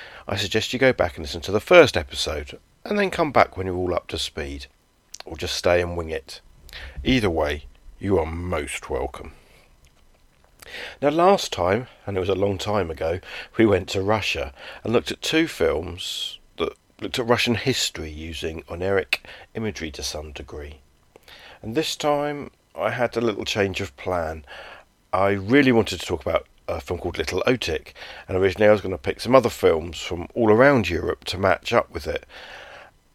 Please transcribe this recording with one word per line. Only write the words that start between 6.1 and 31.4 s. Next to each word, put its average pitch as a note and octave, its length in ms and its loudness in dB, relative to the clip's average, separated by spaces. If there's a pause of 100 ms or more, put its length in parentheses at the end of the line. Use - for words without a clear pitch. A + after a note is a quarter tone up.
it. - 300 -10 (640)
Either A#2+ 260 2
way, D2+ 360 -2 (340)
you F#2+ 200 2
are D#2 80 0
most E2 640 -6
welcome. - 440 -6 (1700)
Now, C#3 80 4
last F3 440 4
time, G2 360 0 (180)
and G2 100 -4
it F#2 40 0
was F#2 80 -2
a F#2+ 80 2
long G2 200 0
time G2+ 320 -2
ago, D#2+ 300 -4 (380)
we A2+ 100 6
went F#2+ 220 4
to G2 140 -4
Russia F#2+ 500 -2 (320)
and A2 80 -2
looked A#2 180 0
at - 120 -8
two D#3+ 260 2
films E2 880 -4 (180)
that - 180 -2 (260)
looked G#2 180 -6
at B2 80 -2
Russian A#2 300 2
history D#2+ 540 -2
using D#2+ 540 -8
oniric F#2 600 -2 (300)
imagery G#2 360 -6
to D2+ 140 -12
some D2+ 260 -10
degree. D2 500 -14 (840)
And A2 120 -10
this D3+ 220 -2
time, D3 560 -2 (240)
I F#2+ 140 0
had A#2 260 0
a A#2 60 2
little A2 220 0
change G2 360 0
of G2 160 -8
plan. D#2+ 480 -4 (680)
I G2 180 2
really A#2 420 4
wanted G#2+ 260 4
to - 80 -10
talk F2+ 160 -4
about E2 240 0 (220)
a E2+ 120 -4
film F2 200 -6
called F2 180 -6
Little F2+ 260 -2
Otik, G#2+ 480 -2 (360)
and F#2+ 100 -2
originally G2 300 4
I G#2 40 10
was G#2 80 4
gonna F#2 160 -4
pick - 240 -6
some A#2 140 0
other A#2+ 160 8
films E2+ 500 2
from E2+ 320 -8
all A2+ 180 4
around A#2+ 380 6
Europe E2+ 360 -4
to - 120 -6
match F#2+ 360 2